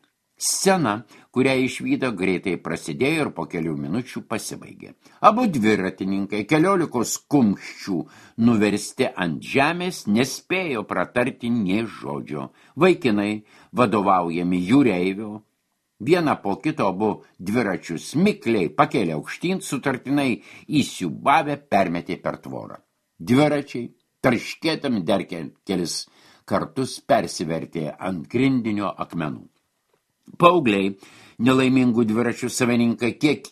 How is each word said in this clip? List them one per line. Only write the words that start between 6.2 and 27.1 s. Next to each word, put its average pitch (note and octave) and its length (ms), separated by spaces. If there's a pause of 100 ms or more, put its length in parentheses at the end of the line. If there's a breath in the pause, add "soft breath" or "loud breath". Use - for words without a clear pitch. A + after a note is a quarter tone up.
keliolikos D#3 720 (100)
kumščių G2+ 680 (400 loud breath)
nuversti A2 720
ant E2+ 320
žemės, E3+ 640
nespėjo C3 800
pratarti A#2+ 640
nė G#2+ 340
žodžio. C#2+ 600 (300 soft breath)
Vaikinai, G#2+ 640 (300 soft breath)
vadovaujami F#2 880
jūreivio, G#2 720 (680)
vieną C#3+ 400
po G2 140
kito B2 320
abu G2 220 (300 soft breath)
dviračius F#2 760
mikliai A#2 540
pakėlė G#2 460
aukštyn, E3+ 460
sutartinai C3+ 800 (260 loud breath)
įsiūbavę C#3 880
permetė F2 640
per D2 240
tvorą. A1 360 (400)
Dviračiai, C#3 680 (340)
tarškėdami C3 840
dar G2 180
ke-, E2 280 (120)
kelis E2+ 420 (420 soft breath)
kartus, C3+ 520
persivertė E2 960